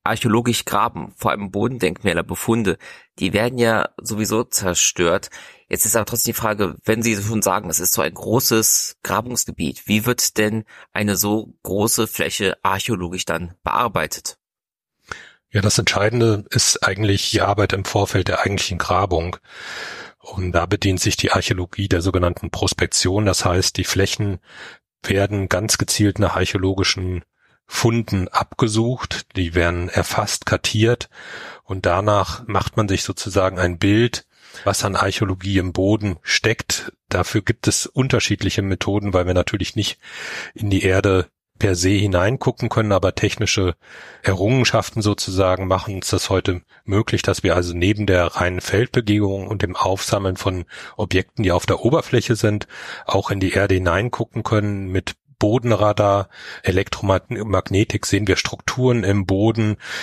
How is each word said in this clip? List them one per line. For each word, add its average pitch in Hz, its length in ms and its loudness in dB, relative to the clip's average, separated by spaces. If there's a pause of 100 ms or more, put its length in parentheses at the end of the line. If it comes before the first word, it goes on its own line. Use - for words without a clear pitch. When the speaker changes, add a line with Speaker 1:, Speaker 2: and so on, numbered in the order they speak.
Speaker 1:
archäologisch 113 640 0
graben, 104 500 -2
vor - 160 -2
allem 101 180 -4
Bodendenkmälerbefunde, 98 1300 -2 (400)
die 92 160 -4
werden 120 240 0
ja 113 320 2 (100)
sowieso 107 440 -2
zerstört. 90 880 0 (380)
Jetzt - 180 0
ist 104 80 0
aber 110 100 2
trotzdem 117 280 -4
die - 60 -6
Frage, 104 440 -2
wenn 110 180 0
Sie 113 140 2
schon 104 260 -2
sagen, 98 260 0
es 82 120 -2
ist 87 140 0
so - 100 0
ein 85 100 -2
großes - 880 0
Grabungsgebiet, 107 840 -4
wie 107 180 2
wird - 320 0
denn 107 280 0 (280)
eine 104 220 0
so 104 480 -2
große 104 420 0
Fläche - 560 -2
archäologisch 92 640 -2
dann 85 380 -4
bearbeitet? - 760 -2 (1120)
Speaker 2:
Ja, 104 120 0
das 104 180 2
Entscheidende 110 720 2
ist - 320 0
eigentlich 98 480 0
die 104 100 2
Arbeit 101 320 2
im 98 120 -4
Vorfeld 98 420 0
der 90 140 -2
eigentlichen 95 360 -2
Grabung. 90 600 0 (840)
Und 92 320 -6
da 85 160 2
bedient 95 320 0
sich - 180 0
die - 140 0
Archäologie 92 560 -2
der 90 140 2
sogenannten 87 500 0
Prospektion. 95 720 0
Das 95 200 2
heißt, 92 320 2
die 95 60 0
Flächen 98 580 0 (600)
werden 98 480 0
ganz 101 300 0
gezielt - 400 2
nach 95 160 2
archäologischen 92 880 -2 (460)
Funden 113 580 0
abgesucht, - 1080 -2
die 87 180 -2
werden 87 360 0
erfasst, - 580 -2
kartiert 110 600 0 (560)
und 95 220 -6
danach 101 640 2
macht 95 300 -2
man 110 100 0
sich 95 160 0
sozusagen 92 560 -2
ein 90 180 0
Bild, 107 480 2 (380)
was 98 200 0
an 101 120 0
Archäologie 95 640 0
im 90 120 -2
Boden 98 520 2
steckt. - 680 -2 (180)
Dafür 95 340 0
gibt - 240 0
es - 180 0
unterschiedliche 104 800 0
Methoden, 98 500 -2
weil 90 140 2
wir 90 80 2
natürlich 90 400 -2
nicht - 240 -4 (560)
in 101 160 -2
die 95 100 2
Erde 95 480 4 (300)
per 98 160 2
se 90 160 2
hineingucken 104 800 2
können, 110 220 0
aber 92 220 2
technische 98 600 0 (480)
Errungenschaften 107 800 2
sozusagen 95 640 0
machen 92 260 0
uns 92 160 -6
das - 220 0
heute 92 320 0 (220)
möglich, 98 360 0
dass - 220 -2
wir 87 120 4
also 87 200 -2
neben 101 320 2
der 87 180 4
reinen 90 360 -2
Feldbegehung 104 840 0
und 104 160 -4
dem 92 140 -4
Aufsammeln 98 640 0
von 92 280 -4 (320)
Objekten, 92 460 -2
die 95 80 4
auf 87 160 0
der - 180 0
Oberfläche 123 500 2
sind, 104 320 0 (380)
auch - 240 0
in 101 100 -2
die 95 120 2
Erde 98 240 4
hineingucken 95 680 0
können 104 460 -2
mit 92 300 -4 (240)
Bodenradar, 104 840 4 (360)
Elektromagnetik 98 1400 0
sehen 101 220 0
wir 95 80 6
Strukturen 123 720 0
im 101 200 2
Boden. 107 520 2 (240)